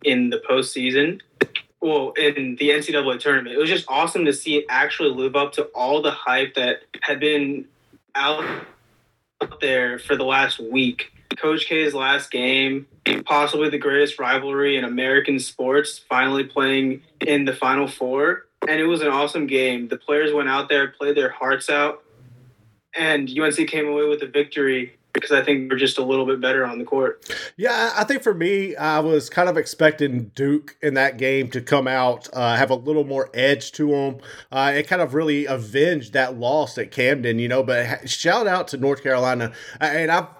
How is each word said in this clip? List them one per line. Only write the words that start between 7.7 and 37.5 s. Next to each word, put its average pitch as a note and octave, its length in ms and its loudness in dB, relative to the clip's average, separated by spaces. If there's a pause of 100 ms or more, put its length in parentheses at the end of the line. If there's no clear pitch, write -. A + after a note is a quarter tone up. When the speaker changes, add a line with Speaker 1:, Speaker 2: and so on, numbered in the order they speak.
Speaker 1:
out D3+ 300 -2 (1160)
there B2+ 380 0
for C#3+ 180 0
the C3 80 0
last C3+ 340 0
week. A#2+ 540 -2 (240)
Coach D#3 280 0
K's D#3 280 0
last C3+ 360 0
game, C3+ 580 0 (360)
possibly D3 460 2
the C#3+ 80 -4
greatest C#3+ 420 2
rivalry C#3 560 0
in C3 80 0
American C3 560 0
sports, C3 580 0
finally C3+ 460 0
playing C3+ 600 0 (180)
in C#3+ 240 2
the C3 80 -2
Final C#3 340 0
Four. C#3 580 -2 (220)
And D#3 140 0
it D#3+ 60 2
was E3+ 120 2
an D3+ 80 0
awesome D3 400 -2
game. C3 400 0
The B2+ 80 -4
players D3 380 0
went C#3+ 160 0
out C3+ 180 -2
there, C#3 220 2
played C#3+ 260 -2
their C3+ 140 2
hearts C3 400 -2
out, D3 340 -2 (880)
and D#3 360 0
U D3 160 -2
N D3 80 2
C E3 100 2
came D3 240 -2
away D3 180 0
with D3 140 0
the C#3 80 -8
victory C3+ 720 -2 (160)
because - 180 -2
I C#3 100 4
think C3 300 0
we're C3 60 0
just C3+ 200 0
a C3+ 60 0
little C3+ 220 0
bit C3 160 -2
better C3 240 0
on A#2+ 120 -6
the B2 60 -6
court. C3 420 -2 (300)
Speaker 2:
Yeah, A3+ 400 0
I G#3 80 2
think C4 180 0
for G#3+ 120 2
me, F#3+ 420 0
I D3+ 240 0
was D#3 300 2
kind F3+ 180 2
of E3+ 80 2
expecting D3 680 2 (100)
Duke C#3+ 460 0
in D3 140 0
that C3+ 220 2
game C3 340 0
to B2+ 100 -4
come C3 260 2
out, B2+ 460 0
uh, A#2+ 240 2
have B2+ 120 4
a C3 60 2
little C#3+ 300 0
more C3+ 280 -4
edge C3+ 400 2
to D3 220 2
'em. C#3 220 -2 (340)
Uh, C#3 240 2
it D3+ 120 0
kind F3+ 140 0
of C3+ 120 -2
really D3 320 0
avenged C3 680 0
that C3 240 0
loss C3+ 400 0
at A2 140 -6
Camden, B2 480 0
you A#2+ 80 0
know, C3 160 2